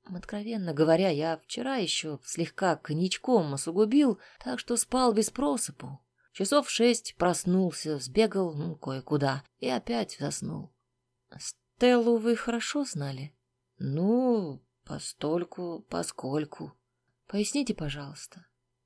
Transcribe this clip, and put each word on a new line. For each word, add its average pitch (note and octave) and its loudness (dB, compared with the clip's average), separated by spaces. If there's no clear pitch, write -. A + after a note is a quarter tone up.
откровенно G#3 -6
говоря, E3 6
я D#3+ 0
вчера C4 -6
ещё D#3 -4
слегка E3+ 0
коньячком F3 0
осугубил, G#3+ 2
так B3 -4
что - -4
спал B3 2
без G#3+ 2
просыпу. A3 -4
Часов C4+ 2
в - -8
шесть - 2
проснулся, F3 2
сбегал, F#3 2
ну, D3+ -6
кое-куда C3+ -2
и B3+ -4
опять A#3 -4
заснул". - -8
"Стеллу A#3+ 2
вы A3+ 2
хорошо A#3 -2
знали?" C#3 -8
"Ну, G3 0
постольку, E3+ -4
поскольку". D3+ -6
"Поясните, G#3+ -2
пожалуйста". D3 -10